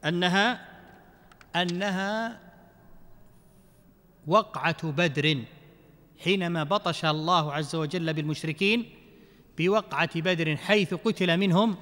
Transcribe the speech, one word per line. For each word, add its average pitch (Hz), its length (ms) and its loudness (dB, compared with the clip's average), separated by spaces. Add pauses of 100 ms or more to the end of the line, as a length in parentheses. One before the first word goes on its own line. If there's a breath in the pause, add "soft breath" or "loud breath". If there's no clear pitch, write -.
أنها، 180 640 2 (880)
أنها 196 840 -2 (1900)
وقعة 165 640 0
بدر، 147 540 0 (800)
حينما 170 400 0
بطش 180 400 -2
الله 156 480 2
عز 147 220 -4
وجل 160 380 -2
بالمشركين 160 760 -2 (680 loud breath)
بوقعة 165 600 0
بدر، 160 360 0
حيث 202 380 2
قتل 180 420 0
منهم 196 460 4